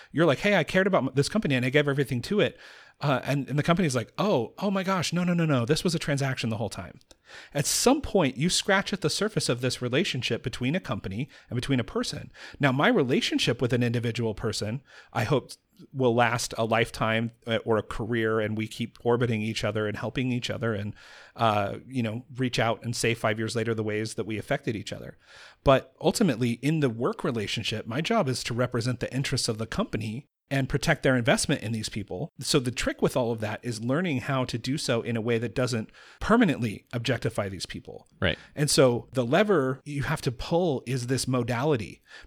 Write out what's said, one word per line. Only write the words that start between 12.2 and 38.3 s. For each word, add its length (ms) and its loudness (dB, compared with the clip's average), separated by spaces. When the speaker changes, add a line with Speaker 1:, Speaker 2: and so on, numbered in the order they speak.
Speaker 1:
Now, 120 4
my 160 2
relationship 720 2
with 140 2
an 80 2
individual 540 0
person, 480 -4
I 120 -2
hope 300 0
will 220 2
last 420 2
a 100 0
lifetime, 640 0
uh, 180 0
or 120 2
a 60 0
career, 560 -2
and 160 -2
we 120 -4
keep 360 -8
orbiting 380 2
each 220 -4
other 240 0
and 100 -4
helping 340 -2
each 200 -2
other 240 -2
and, 180 -6
uh, 420 2
you 160 -2
know, 200 -4
reach 220 0
out 240 0
and 120 -4
say 200 2
five 240 0
years 160 -4
later 180 0
the 100 -2
ways 300 -2
that 140 -6
we 100 -4
affected 380 -4
each 180 -8
other. 240 -14
But 360 4
ultimately, 520 2
in 200 2
the 80 4
work 340 -2
relationship, 640 -4
my 120 -4
job 300 0
is 140 -4
to 100 -4
represent 460 -2
the 140 -4
interests 360 -2
of 80 -2
the 80 -4
company 640 -6
and 180 0
protect 320 0
their 140 4
investment 480 2
in 80 -4
these 180 -4
people. 500 -8
So 200 0
the 100 -2
trick 320 -4
with 160 2
all 140 0
of 80 -4
that 240 -6
is 200 -6
learning 380 -2
how 240 -2
to 120 -6
do 200 -4
so 240 0
in 160 -2
a 40 -2
way 180 2
that 160 -4
doesn't 340 -2
permanently 760 2
objectify 560 -2
these 160 -8
people. 420 -14
Speaker 2:
Right. 180 2